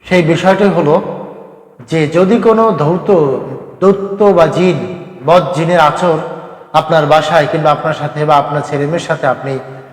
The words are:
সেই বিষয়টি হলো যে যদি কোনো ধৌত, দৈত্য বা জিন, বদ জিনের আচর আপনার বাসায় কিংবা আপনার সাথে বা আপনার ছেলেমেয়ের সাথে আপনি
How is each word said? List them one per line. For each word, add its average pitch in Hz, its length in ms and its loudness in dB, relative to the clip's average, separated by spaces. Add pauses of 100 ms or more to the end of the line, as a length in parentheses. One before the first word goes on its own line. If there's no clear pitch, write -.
সেই 180 140 2
বিষয়টি 180 420 2
হলো 170 380 2 (840)
যে 160 180 0
যদি 185 320 2
কোনো 226 320 2
ধৌত, 156 680 0 (420)
দৈত্য 196 440 0
বা 175 220 4
জিন, 156 580 -2 (220)
বদ 175 160 4 (120)
জিনের 165 260 0
আচর 156 380 2 (540)
আপনার 156 340 2
বাসায় 156 460 2
কিংবা 156 180 0
আপনার 147 240 -2
সাথে 147 300 -6
বা 151 120 2
আপনার 147 280 -2
ছেলেমেয়ের 147 340 -4
সাথে 151 280 -4
আপনি 135 320 -4 (340)